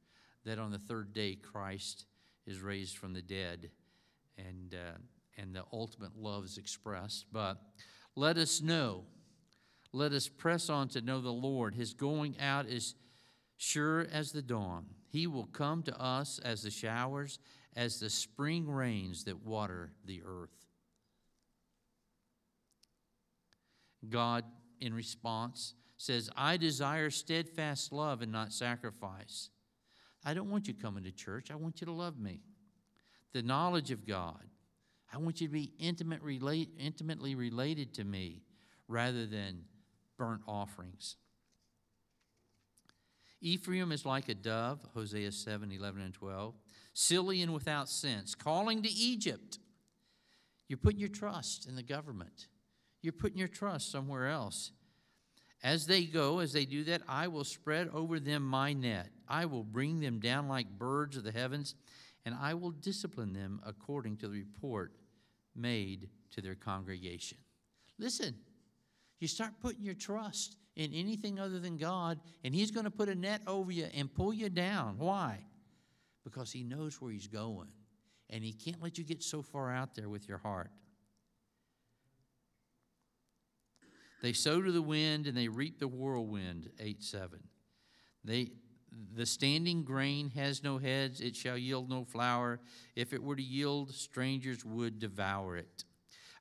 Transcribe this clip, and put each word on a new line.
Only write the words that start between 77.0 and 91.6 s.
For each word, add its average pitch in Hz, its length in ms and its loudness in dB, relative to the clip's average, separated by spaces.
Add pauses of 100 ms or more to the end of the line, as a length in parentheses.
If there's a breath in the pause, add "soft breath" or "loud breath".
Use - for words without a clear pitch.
where 123 120 -6
he's 104 160 -8
going, 107 400 -4 (600 soft breath)
and 113 140 -4
he 110 80 -4
can't 165 300 -8
let 170 140 -6
you 170 80 -6
get 151 180 -4
so 151 200 -4
far 135 300 -2
out 127 220 -2
there 107 140 -6
with 104 200 -6
your 98 100 -6
heart. 95 320 -4 (3500 loud breath)
They 120 120 4
sow 156 260 6
to 190 100 6
the 170 120 6
wind, 151 440 4
and 135 80 2
they 120 140 4
reap 135 300 -2
the 139 100 0
whirlwind, 110 920 -2
eight 107 240 -6
seven. 92 400 -6 (800 soft breath)
They, 117 300 0 (640)
"The 117 100 0
standing 160 580 4
grain 139 480 2
has 139 320 0
no 139 140 2
heads, 135 460 2
it 120 120 0
shall 123 220 -2
yield 127 320 0